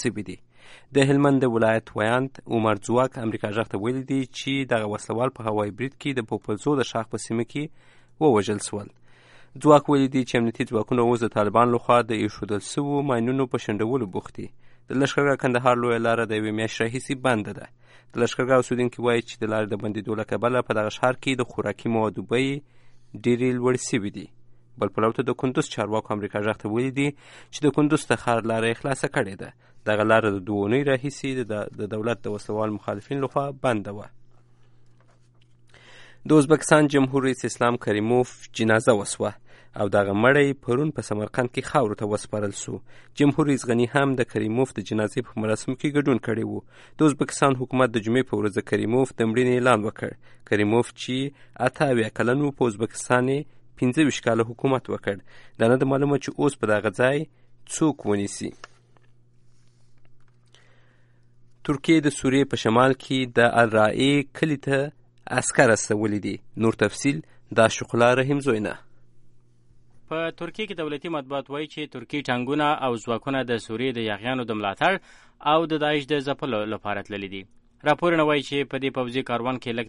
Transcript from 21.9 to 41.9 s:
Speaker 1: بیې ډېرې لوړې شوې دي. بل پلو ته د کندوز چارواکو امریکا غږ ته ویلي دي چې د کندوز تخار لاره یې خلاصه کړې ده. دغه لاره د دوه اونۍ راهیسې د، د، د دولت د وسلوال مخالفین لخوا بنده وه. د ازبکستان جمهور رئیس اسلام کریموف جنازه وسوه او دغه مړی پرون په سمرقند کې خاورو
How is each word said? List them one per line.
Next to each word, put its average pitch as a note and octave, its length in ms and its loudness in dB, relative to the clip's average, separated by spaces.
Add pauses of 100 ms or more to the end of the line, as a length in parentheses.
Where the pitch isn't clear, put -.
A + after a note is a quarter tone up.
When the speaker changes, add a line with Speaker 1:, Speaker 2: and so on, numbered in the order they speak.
Speaker 1:
بیې B2+ 320 -2 (680)
ډېرې B2 340 2
لوړې B2+ 300 0
شوې G2+ 300 -2
دي. F#2 100 -14 (500)
بل G#2 180 -2
پلو A2 220 2
ته B2+ 60 -2
د A#2+ 180 -2
کندوز C3+ 320 -2
چارواکو G#2+ 400 -2
امریکا G#2 260 -4
غږ G#2 220 -2
ته G#2+ 80 -6
ویلي B2 300 -2
دي C#3 80 0 (460)
چې - 100 -12
د C#3+ 120 4
کندوز D3+ 360 2
تخار A#2 280 2 (120)
لاره A2+ 180 0
یې A#2 120 -4
خلاصه C#3 260 -4
کړې G2+ 340 -4
ده. - 80 -12 (360)
دغه G#2+ 260 2
لاره A2 200 6
د G2 60 -2 (100)
دوه G#2 140 -2
اونۍ A#2 280 2
راهیسې C#3 480 -4
د، B2+ 40 -4 (100)
د، - 20 -2 (260)
د - 20 -6 (140)
دولت A#2 260 -4
د G#2 140 -6
وسلوال G#2+ 420 -4
مخالفین G#2 460 -8
لخوا C#3 220 -2 (180)
بنده G#2+ 320 0
وه. G#2 120 -14 (2250)
د D3 80 2
ازبکستان D3+ 600 6
جمهور C3+ 300 2
رئیس C3 220 -2
اسلام A#2+ 320 0
کریموف A2+ 520 2 (240)
جنازه A2 400 4
وسوه G#2 400 -2 (460)
او G#2 160 0
دغه G2+ 180 2 (100)
مړی C#3 400 4
پرون C3+ 320 0
په - 120 -6
سمرقند G#2+ 440 -2
کې C3 180 -6
خاورو A2 300 0